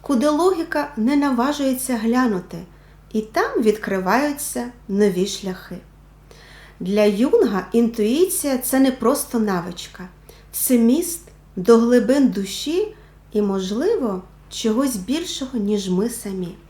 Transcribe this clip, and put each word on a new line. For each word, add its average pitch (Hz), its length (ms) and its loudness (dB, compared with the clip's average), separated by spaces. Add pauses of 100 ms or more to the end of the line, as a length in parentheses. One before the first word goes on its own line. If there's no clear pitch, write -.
куди 277 280 2
логіка 320 680 0
не 240 200 2
наважується 269 800 0
глянути, 226 640 0 (540)
і 214 80 -2
там 415 420 -2
відкриваються 220 1040 -2 (200)
нові 196 380 2
шляхи. 190 500 -10 (1040)
Для 202 240 2
Юнга 214 680 2
інтуїція — 240 840 2
це 262 220 0
не 269 120 4
просто 247 460 -2
навичка, 185 680 -4 (440)
це - 260 2
міст 254 440 2 (340)
до 226 220 6
глибин 240 500 4
душі 294 640 -4 (380)
і, 214 100 0
можливо, 208 800 -2 (280)
чогось 240 460 -2
більшого, 254 600 -6
ніж 202 300 -2
ми 190 220 0
самі. 190 440 -8 (160)